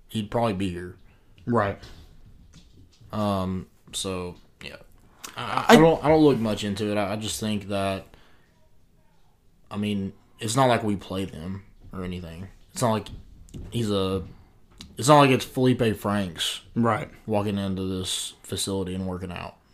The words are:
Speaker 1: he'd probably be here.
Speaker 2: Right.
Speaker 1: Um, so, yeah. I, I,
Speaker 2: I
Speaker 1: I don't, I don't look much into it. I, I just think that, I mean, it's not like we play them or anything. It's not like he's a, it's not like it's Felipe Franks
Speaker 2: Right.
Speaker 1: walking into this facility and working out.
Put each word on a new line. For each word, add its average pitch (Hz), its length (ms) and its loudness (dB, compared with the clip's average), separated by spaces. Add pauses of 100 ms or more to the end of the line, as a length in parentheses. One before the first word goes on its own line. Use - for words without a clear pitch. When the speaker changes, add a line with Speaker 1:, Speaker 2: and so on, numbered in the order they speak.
Speaker 1:
he'd 107 220 -6
probably 117 220 0
be 95 180 -2
here. 90 260 -10 (500)
Speaker 2:
Right. 107 320 0 (1300)
Speaker 1:
Um, 95 540 -2 (260)
so, 90 440 -6 (260)
yeah. - 140 -14 (600)
I, 120 60 -8
I, 113 260 -2
Speaker 2:
I - 60 10
Speaker 1:
I - 20 12
don't, 160 280 6
I 139 40 2
don't 156 140 6
look 139 160 6
much 107 260 -2
into 104 280 -2
it. 104 40 0
I, 101 180 -2
I - 20 -6
just 107 240 -6
think 104 280 -4
that, 98 360 -2 (1700)
I 104 60 -8
mean, 101 360 -2 (260)
it's 113 180 -4
not 135 120 4
like 113 160 4
we 104 120 0
play 95 280 -6
them 92 400 -10 (280)
or 92 120 -10
anything. 90 440 -10 (240)
It's - 100 -4
not 117 100 2
like 107 160 -2 (640)
he's 113 200 -2
a, 95 320 0 (760)
it's 117 100 0
not 151 120 10
like 139 100 8
it's 123 140 4
Felipe 123 520 2
Franks 98 640 -2 (140)
Speaker 2:
Right. 117 340 2 (180)
Speaker 1:
walking 104 320 0
into 95 240 -4
this 95 600 -6
facility 95 520 -4
and 92 120 -4
working 90 260 -8
out. 87 240 -10 (180)